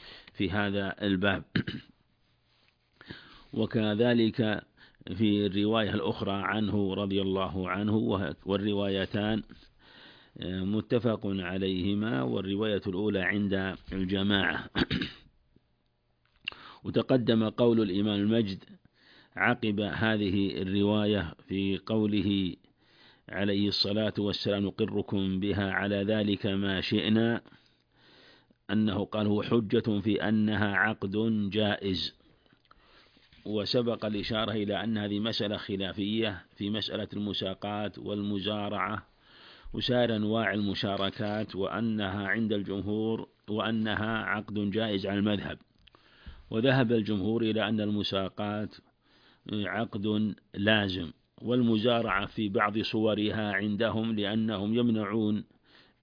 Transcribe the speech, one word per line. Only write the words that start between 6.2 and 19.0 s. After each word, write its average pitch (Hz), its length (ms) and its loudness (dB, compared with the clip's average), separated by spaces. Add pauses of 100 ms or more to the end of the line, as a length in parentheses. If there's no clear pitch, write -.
عنه 98 640 0
رضي 98 280 0
الله 95 480 -2
عنه، 104 260 0
وه-، 104 400 0 (100)
والروايتان، 101 1000 0 (960)
آه، 92 240 -6
متفق 107 640 0
عليهما، 98 960 0
والرواية 101 640 0
الأولى 101 340 0
عند 95 540 0 (160)
الجماعة. 95 840 0
<clears throat> - 40 0 (2000)
وتقدم 113 680 2
قول 117 320 4
الإمام 101 380 2
المجد 104 440 2 (720)